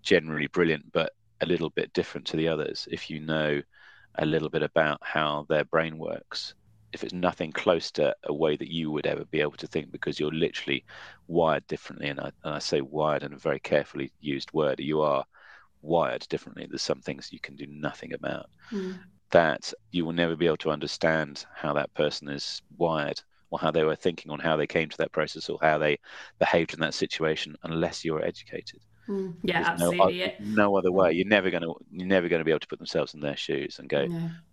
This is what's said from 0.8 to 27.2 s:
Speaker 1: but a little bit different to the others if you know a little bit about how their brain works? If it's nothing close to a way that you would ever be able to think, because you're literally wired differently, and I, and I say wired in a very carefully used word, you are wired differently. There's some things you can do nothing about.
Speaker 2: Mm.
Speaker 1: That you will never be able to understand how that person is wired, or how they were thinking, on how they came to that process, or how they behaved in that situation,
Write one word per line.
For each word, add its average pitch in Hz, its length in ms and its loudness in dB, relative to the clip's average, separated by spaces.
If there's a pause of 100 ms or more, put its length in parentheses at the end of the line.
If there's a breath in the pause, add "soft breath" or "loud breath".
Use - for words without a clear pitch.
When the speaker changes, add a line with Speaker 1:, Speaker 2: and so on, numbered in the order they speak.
Speaker 1:
but 80 180 2 (300)
a - 40 2
little 82 240 0
bit - 240 -4
different 82 340 -2
to 80 100 -2
the 80 100 2
others 78 420 -4
if - 200 -6
you 78 100 -6
know 76 420 0 (540 soft breath)
a - 100 0
little 76 240 2
bit 76 140 0
about 76 400 2
how 76 440 -2
their 76 160 4
brain 80 360 0
works? - 560 -8 (360)
If - 120 -8
it's - 100 -6
nothing 90 380 0
close 85 400 2
to 73 320 2
a - 100 -4
way 76 240 2
that 78 160 -8
you 82 160 -2
would 73 160 -4
ever 73 200 -2
be 76 160 0
able 73 160 0
to 80 100 -10
think, - 240 -6
because - 280 -6
you're 76 140 0
literally 76 500 0 (440 loud breath)
wired 82 400 2
differently, - 420 -8
and 69 100 -6
I, 71 120 -6 (120)
and 78 120 -6
I 71 40 -6
say - 220 0
wired 73 400 0
in 71 120 -10
a 71 40 -16
very 69 220 -2
carefully 69 600 -2
used 69 340 -6
word, 73 260 2
you 73 220 0
are 71 220 2 (600 loud breath)
wired 76 460 0
differently. - 380 -6
There's 67 140 -8
some 67 200 -4
things 71 300 -10
you - 80 -14
can - 160 -14
do 69 120 -12
nothing 73 460 -8
about. 67 360 -8 (220 loud breath)
Speaker 2:
Mm. 185 260 -6 (320 loud breath)
Speaker 1:
That 80 420 4 (200)
you 87 120 0
will 82 100 -2
never 85 220 2
be 82 120 2
able 78 100 4
to - 140 -2
understand 76 840 0
how 73 200 -4
that 73 200 0
person 76 340 0
is - 360 -8 (120)
wired, 78 460 0 (300)
or 82 80 -4
how 82 120 2
they 80 120 4
were 78 120 4
thinking, 82 360 -4
on 73 80 -6
how 80 160 2
they 76 120 0
came 80 220 0
to - 80 -14
that 78 140 -2
process, 80 360 -4
or 71 140 -6
how 76 160 4
they 76 220 2 (400 loud breath)
behaved 85 340 4
in 73 60 -12
that 78 160 -2
situation, 78 680 -2